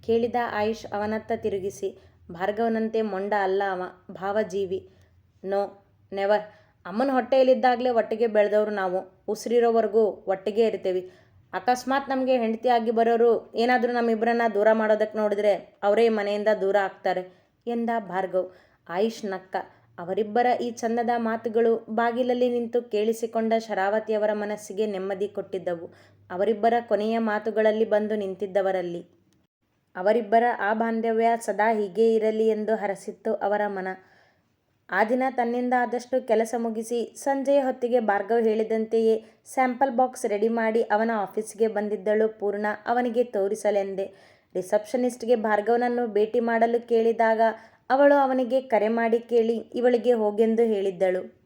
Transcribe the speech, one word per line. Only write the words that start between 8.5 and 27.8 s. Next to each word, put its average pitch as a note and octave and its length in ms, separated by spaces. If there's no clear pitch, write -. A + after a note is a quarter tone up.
ನಾವು. F#3 580
ಉಸಿರಿರೋವರೆಗೂ A3+ 760
ಒಟ್ಟಿಗೆ G3 600
ಇರ್ತೇವೆ. F#3 340
ಅಕಸ್ಮಾತ್ B3+ 560
ನಮಗೆ C4 300
ಹೆಂಡತಿಯಾಗಿ A3+ 520
ಬರೋರು A#3 640
ಏನಾದ್ರೂ A#3+ 380
ನಮ್ಮಿಬ್ಬರನ್ನ A#3 500
ದೂರ G3+ 180
ಮಾಡೋದಕ್ಕೆ G#3+ 460
ನೋಡಿದ್ರೆ G#3 360
ಅವರೇ G#3 260
ಮನೆಯಿಂದ G#3 400
ದೂರ G3 160
ಆಗ್ತಾರೆ" F#3 720
ಎಂದ A#3 320
ಭಾರ್ಗವ್. F#3 520
ಆಯುಷ್ G#3+ 360
ನಕ್ಕ. F#3+ 320
ಅವರಿಬ್ಬರ G#3 480
ಈ A#3+ 100
ಚಂದದ A#3 460
ಮಾತುಗಳು A3+ 760
ಬಾಗಿಲಲ್ಲಿ B3 600
ನಿಂತು A#3+ 320
ಕೇಳಿಸಿಕೊಂಡ A3+ 760
ಶರಾವತಿಯವರ G#3+ 720
ಮನಸ್ಸಿಗೆ G#3 540
ನೆಮ್ಮದಿ G3 420
ಕೊಟ್ಟಿದ್ದವು. F3+ 680
ಅವರಿಬ್ಬರ G#3 440
ಕೊನೆಯ A3 300
ಮಾತುಗಳಲ್ಲಿ A3 680